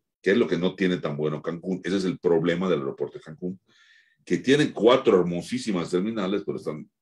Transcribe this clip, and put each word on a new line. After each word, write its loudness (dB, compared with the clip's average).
que 2
es 4
lo 2
que 0
no 0
tiene 2
tan -6
bueno -2
Cancún. -6
Ese -2
es -2
el -4
problema 2
del 2
aeropuerto -8
de -16
Cancún, -10
que -2
tiene 2
cuatro 6
hermosísimas -4
terminales, -2
pero -8
están, -10